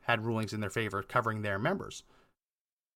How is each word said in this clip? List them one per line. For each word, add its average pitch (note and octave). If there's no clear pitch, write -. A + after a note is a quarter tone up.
had A2+
rulings A2
in G#2+
their G2+
favor G2+
covering A2
their G2+
members. F3